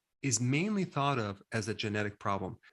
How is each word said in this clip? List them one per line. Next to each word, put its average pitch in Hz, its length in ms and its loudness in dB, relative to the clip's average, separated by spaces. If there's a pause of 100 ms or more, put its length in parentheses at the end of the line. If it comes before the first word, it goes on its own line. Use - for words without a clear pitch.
(200)
is 117 220 0
mainly 180 420 2
thought 143 340 0
of 101 240 -2 (120)
as 110 140 0
a 110 60 -2
genetic 104 440 -2
problem. 98 400 -2 (140)